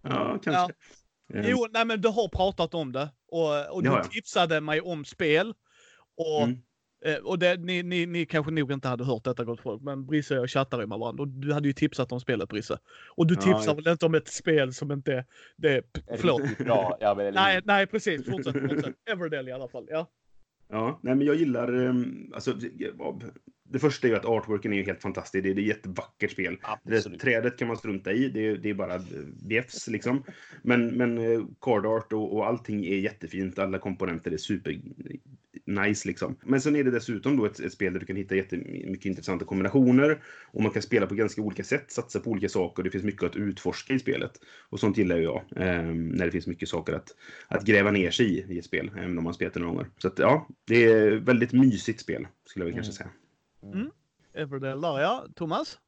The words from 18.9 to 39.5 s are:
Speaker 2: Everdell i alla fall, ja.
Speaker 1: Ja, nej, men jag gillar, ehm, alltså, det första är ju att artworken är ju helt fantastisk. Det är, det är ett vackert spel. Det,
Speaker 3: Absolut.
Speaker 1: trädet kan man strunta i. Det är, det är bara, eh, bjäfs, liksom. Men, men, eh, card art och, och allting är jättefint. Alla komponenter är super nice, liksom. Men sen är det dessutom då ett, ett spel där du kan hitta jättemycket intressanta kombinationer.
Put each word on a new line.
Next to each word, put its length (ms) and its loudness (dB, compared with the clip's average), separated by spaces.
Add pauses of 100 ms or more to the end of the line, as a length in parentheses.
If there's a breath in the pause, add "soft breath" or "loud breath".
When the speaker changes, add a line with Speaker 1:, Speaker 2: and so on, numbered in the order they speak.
Speaker 2:
Everdell 380 -6
i 20 -10
alla 160 -10
fall, 220 -12
ja. 200 -4 (600)
Speaker 1:
Ja, 320 -2
nej, 140 2
men 120 4
jag 80 6
gillar, 380 0 (120)
ehm, 480 -2
alltså, 200 -4 (1120)
det 160 -6
första 280 2
är 40 6
ju 60 4
att 80 -2
artworken 480 0
är 40 0
ju 60 0
helt 180 -4
fantastisk. 420 -4
Det 60 0
är, 60 0
det 60 0
är 100 0
ett 160 -6
vackert 440 -6
spel. 260 -4 (260)
Det, 140 -2
Speaker 3:
Absolut. 240 -4
Speaker 1:
trädet 380 0
kan 80 -2
man 100 -4
strunta 360 -6
i. 160 0
Det 180 -2
är, 100 0
det 120 -4
är 40 -2
bara, 220 -4
eh, 60 -6 (460)
bjäfs, 400 -4
liksom. 360 -2 (380 loud breath)
Men, 260 4
men, 300 0
eh, 240 2 (200)
card 240 2
art 280 -2
och, 220 -2
och 120 0
allting 380 -4
är 120 0
jättefint. 640 -4
Alla 200 -2
komponenter 520 -4
är 60 -2
super 420 -4 (880)
nice, 420 0
liksom. 360 -4
Men 180 2
sen 140 2
är 80 2
det 80 4
dessutom 460 0
då 80 2
ett, 140 -4
ett 140 -6
spel 200 -2
där 60 -2
du 60 -6
kan 100 -6
hitta 200 -2
jättemycket 720 -4
intressanta 400 -4
kombinationer. 800 6 (280 loud breath)